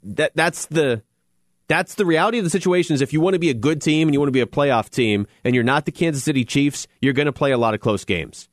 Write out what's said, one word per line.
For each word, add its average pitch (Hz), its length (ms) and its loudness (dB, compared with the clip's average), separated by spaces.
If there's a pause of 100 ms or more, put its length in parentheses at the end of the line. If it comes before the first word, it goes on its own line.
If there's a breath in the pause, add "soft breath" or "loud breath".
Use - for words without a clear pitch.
that, 104 320 -4
that's 165 300 -2
the, 139 360 0 (640)
that's 170 300 -2
the 202 100 0
reality 175 320 2
of 214 60 0
the 165 60 -2
situation, 180 440 0
is 131 60 0
if 135 120 -2
you 156 80 0
want 185 140 2
to 175 60 -2
be 165 100 2
a 135 40 0
good 139 280 0
team 156 240 2
and 147 80 2
you 139 60 2
want 143 80 0
to 135 40 0
be 131 80 2
a 117 60 2
playoff 135 440 0
team 104 360 0 (160 soft breath)
and 123 140 2
you're 120 80 2
not 139 220 0
the 160 60 -4
Kansas 156 300 -2
City 131 220 0
Chiefs, 143 420 -2 (140)
you're 135 120 2
gonna 143 200 0
play 143 180 -2
a 131 80 2
lot 113 160 2
of 104 60 -6
close 107 240 -2
games. 82 480 -6